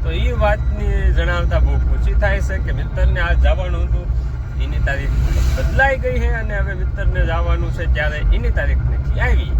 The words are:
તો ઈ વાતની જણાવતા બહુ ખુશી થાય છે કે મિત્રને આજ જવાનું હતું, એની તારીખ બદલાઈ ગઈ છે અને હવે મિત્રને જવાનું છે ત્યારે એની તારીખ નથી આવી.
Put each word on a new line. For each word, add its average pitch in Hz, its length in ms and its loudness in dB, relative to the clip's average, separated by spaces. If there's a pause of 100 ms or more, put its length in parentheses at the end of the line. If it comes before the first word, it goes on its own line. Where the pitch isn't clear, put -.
તો 233 80 -2
ઈ 240 200 0
વાતની 208 800 0
જણાવતા 175 460 0
બહુ - 180 2
ખુશી - 360 0
થાય 196 280 2
છે - 160 -4
કે - 140 -2
મિત્રને - 480 0
આજ 175 200 0
જવાનું 185 440 0
હતું, - 240 -2 (540)
એની - 240 -4
તારીખ 139 240 -2 (480)
બદલાઈ 269 400 2
ગઈ 247 220 -2
છે 226 80 0
અને 220 320 -2
હવે 196 140 -2
મિત્રને 185 520 0
જવાનું 165 480 0
છે 165 200 0
ત્યારે 151 240 -2
એની 147 320 0
તારીખ 143 280 0
નથી - 420 0
આવી. 170 400 0